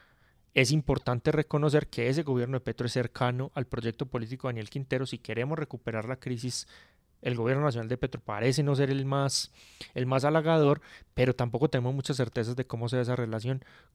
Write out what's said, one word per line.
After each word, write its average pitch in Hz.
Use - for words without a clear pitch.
Es 131
importante 139
reconocer 147
que 120
ese 147
gobierno 127
de 123
Petro 123
es 113
cercano 123
al 117
proyecto 117
político 123
de 123
Daniel 110
Quintero. 131
Si 127
queremos 127
recuperar 113
la 127
crisis, 123
el 127
gobierno 127
nacional 117
de 123
Petro -
parece 120
no 143
ser 135
el 135
más, 139
el 127
más 131
halagador, 151
pero 127
tampoco 120
tenemos 127
muchas 139
certezas 120
de 127
cómo 117
sea 127
esa 123
relación 120